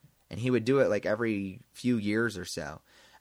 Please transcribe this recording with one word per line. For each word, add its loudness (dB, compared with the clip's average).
and -10
he 0
would 2
do 4
it, 4
like, 0
every -2
few 0
years 0
or -8
so." -8